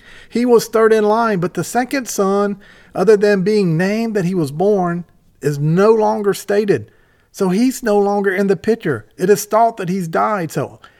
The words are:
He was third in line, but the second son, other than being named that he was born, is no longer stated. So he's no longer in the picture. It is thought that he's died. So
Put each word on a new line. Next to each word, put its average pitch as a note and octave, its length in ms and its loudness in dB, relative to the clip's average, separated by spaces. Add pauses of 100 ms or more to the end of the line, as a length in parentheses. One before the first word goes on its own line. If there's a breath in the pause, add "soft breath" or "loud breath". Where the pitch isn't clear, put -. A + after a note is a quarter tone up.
(280 loud breath)
He A#3+ 180 -2
was A3+ 220 4
third A3 240 2
in A3 100 2
line, G#3+ 380 0
but F3 140 -4
the - 100 -4
second B3+ 440 -4
son, G3+ 500 -2 (360 loud breath)
other G3+ 220 4
than G3+ 260 2
being G3 340 0
named G#3 380 -2
that G3+ 100 -2
he F#3 120 -4
was D3 160 -2
born, F3 520 0 (380)
is D3 160 -2
no E3+ 340 2
longer G#3+ 400 0
stated. G3 600 -2 (400 soft breath)
So G3 160 -2
he's A#3+ 340 0
no G#3 160 2
longer G3+ 340 0
in G3 140 0
the G3 100 2
picture. F3 500 -2 (100)
It F3+ 120 -2
is G3+ 180 2
thought A3+ 320 0
that F#3 100 -8
he's F#3 180 -4
died. F#3+ 460 -4
So A#2 280 -8 (200 soft breath)